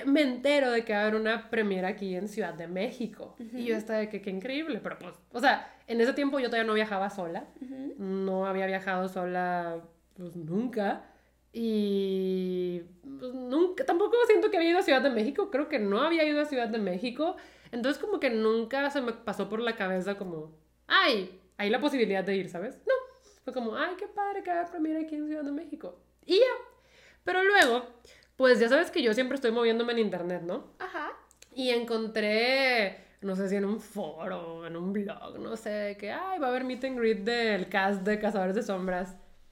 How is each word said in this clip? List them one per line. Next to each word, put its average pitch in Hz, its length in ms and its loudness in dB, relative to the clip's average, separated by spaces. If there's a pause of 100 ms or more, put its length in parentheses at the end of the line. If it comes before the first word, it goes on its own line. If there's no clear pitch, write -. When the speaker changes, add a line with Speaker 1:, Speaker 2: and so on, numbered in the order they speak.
Speaker 1:
que 269 60 2
me 302 120 6
entero 269 480 2
de 233 140 2
que 226 80 -4
va 208 80 2
a - 20 2
haber 214 140 2
una 220 340 0
premiere 202 360 0
aquí 190 280 -4
en 196 140 -4
Ciudad 202 260 -4
de 165 140 -10
México. 196 720 -6
Speaker 2:
Ujú. 226 160 -12
Speaker 1:
Y 240 80 -6
yo 226 120 0
estaba 220 240 -4
de 214 100 -4
que, 202 120 -8
qué 202 80 -8
increíble, 254 520 -4
pero 160 160 -8
pues, 175 160 -14 (180)
o 240 80 -6
sea, 233 340 2 (140)
en 233 120 0
ese 240 120 4
tiempo 277 260 0
yo 247 100 0
todavía 226 200 0
no 214 60 2
viajaba 214 360 0
sola. 196 360 -6 (140)
Speaker 2:
Ujú. 262 380 -10
Speaker 1:
No 190 480 -2
había 190 200 0
viajado 190 420 -2
sola, 180 720 -2 (360)
pues, 175 200 -12
nunca. 208 680 -2 (460)
Y, 190 1300 0 (360)
pues, 254 140 -10
nunca, 262 540 0
tampoco 370 280 4 (120)
siento 427 240 6
que 392 80 2
había 330 120 4
ido 349 80 4
a 381 40 2
Ciudad 285 180 6
de 269 100 4
México. 240 400 -2
Creo 294 180 -2
que 285 100 -2
no 208 240 2
había 320 220 2
ido 294 180 2
a - 20 2
Ciudad 254 240 -2
de 226 100 -2
México. 247 580 -2 (360)
Entonces, 247 280 -2
como 403 200 -2
que 277 100 2
nunca 226 600 2
se 285 100 -2
me 233 120 -2
pasó 196 360 -6
por 214 120 -4
la 233 140 -2
cabeza 190 420 -2
como, 165 360 -8 (340)
"Ay, 269 540 2 (160)
hay 202 140 0
la 254 100 4
posibilidad 226 420 2
de 190 140 0
ir", 175 120 -2
¿sabes? 185 280 -8 (100)
No. 480 60 4 (520)
Fue 247 80 -6
como, 226 240 -4
"Ay, 330 220 -2
qué 415 80 -8
padre 403 360 -4
que 370 80 -6
va 349 60 0
a 339 40 0
haber 349 100 -4
premiere 320 340 -2
aquí 311 120 -8
en 302 100 -6
Ciudad 302 160 -4
de 277 100 -4
México". 302 460 -10 (280)
Y 349 120 4
ya. 494 140 6 (720)
Pero 359 180 2
luego, 311 440 6 (500)
pues, 247 240 8
ya 233 80 4
sabes 311 240 6
que 339 100 0
yo 220 120 4
siempre 254 200 0
estoy 262 160 2
moviéndome 233 440 2
en 233 40 0
internet, 180 440 0
¿no? 185 360 -8
Speaker 2:
Ajá. - 340 -8 (420)
Speaker 1:
Y 254 160 0
encontré, 226 1300 2 (240)
no 196 120 -2
sé 190 140 0
si 196 80 0
en 202 80 0
un 214 160 -2
foro, 165 840 -8
en 165 100 -8
un 180 160 -4
blog, - 480 -6
no 226 160 -8
sé, 208 420 -6
que, 202 140 -10
"Ay, 370 260 -6
va 294 80 0
a 247 40 2
haber 254 140 0
meet 254 200 -6
and 262 140 -4
greet 220 260 2
del 220 440 0
cast 196 340 2
de 214 180 0
Cazadores 190 340 0
de 240 80 0
Sombras, 185 540 -4 (360)